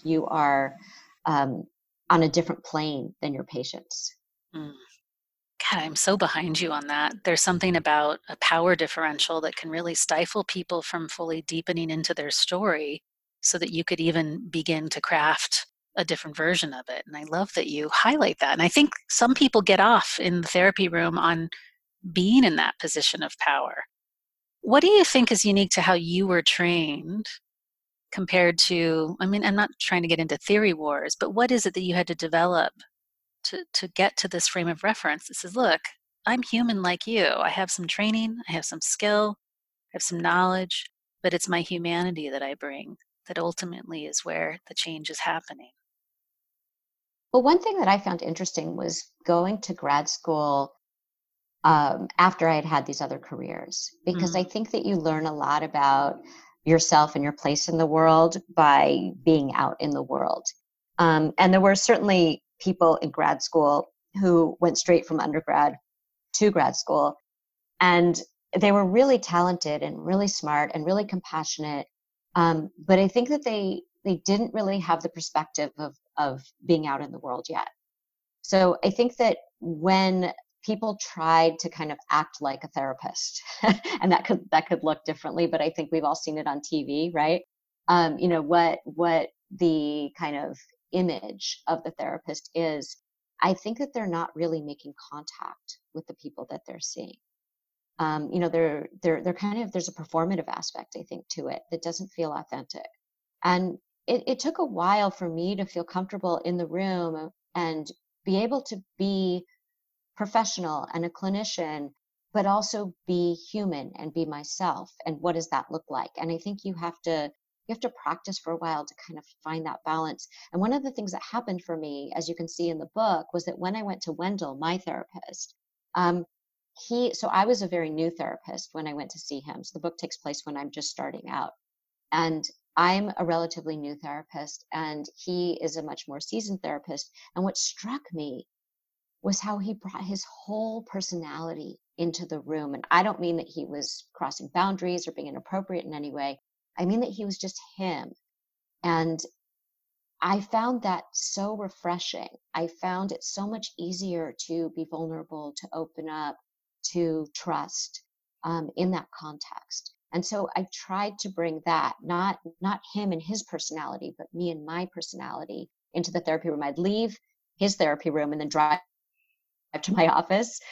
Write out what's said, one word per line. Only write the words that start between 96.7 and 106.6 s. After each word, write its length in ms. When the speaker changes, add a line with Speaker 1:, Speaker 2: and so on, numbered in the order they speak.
Speaker 1:
seeing. 360
Um, 320
you 80
know, 100
they're, 380
they're, 200
they're 100
kind 280
of, 100
there's 180
a 40
performative 540
aspect, 500
I 60
think, 280
to 160
it 140
that 120
doesn't 260
feel 240
authentic. 540
And 340
it, 200
it 120
took 180
a 80
while 460
for 180
me 260
to 100
feel 180
comfortable 560
in 180
the 100